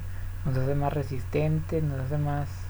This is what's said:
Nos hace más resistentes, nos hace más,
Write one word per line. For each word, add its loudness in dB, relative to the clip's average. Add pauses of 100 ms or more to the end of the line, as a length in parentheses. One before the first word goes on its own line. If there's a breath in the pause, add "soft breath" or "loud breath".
(460 loud breath)
Nos 2
hace 2
más 2
resistentes, 0
nos 0
hace 0
más, 0 (220)